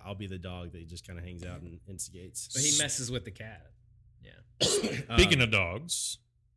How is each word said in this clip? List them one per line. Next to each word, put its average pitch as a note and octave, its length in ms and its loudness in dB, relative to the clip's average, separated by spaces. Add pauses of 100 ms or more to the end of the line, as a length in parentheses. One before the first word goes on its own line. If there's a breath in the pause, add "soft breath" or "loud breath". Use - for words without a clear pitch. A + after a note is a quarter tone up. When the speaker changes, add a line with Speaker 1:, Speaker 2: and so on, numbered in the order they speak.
Speaker 1:
I'll G2 100 -8
be G2+ 120 -6
the F#2 100 -6
dog F2+ 360 -8
that E2+ 140 -14
just E2+ 180 -12
kinda F2 160 -10
hangs F2 220 -10
out F2 180 -10
and E2+ 180 -12 (100)
instigates. F#2 640 -12
Speaker 2:
But C3 100 -2
he - 140 4
messes C3+ 340 0
with B2+ 140 -4
the G#2 60 -10
cat. G#2 400 -16 (520)
Yeah. - 80 -20 (300)
Speaker 1:
<coughs> B2 560 2
Speaker 3:
Speaking D3 240 8
Speaker 1:
Um, A#2+ 60 6
Speaker 3:
of A2 40 -4
dogs, G2+ 640 0 (400)